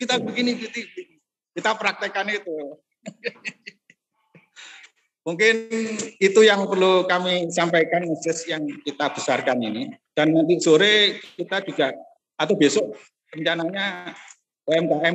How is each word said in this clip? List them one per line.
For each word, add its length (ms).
kita 220
begini, 340
begini." 640
Kita 240
praktekkan 560
itu. 240
<laughs> 2250
Mungkin 260
itu 240
yang 180
perlu 460
kami 400
sampaikan, 560
khusus 420
yang 160
kita 260
besarkan 480
ini. 320
Dan 180
nanti 300
sore 580
kita 300
juga, 260
atau 160
besok 420
rencananya 800
U 60
M 140
K 60
M 100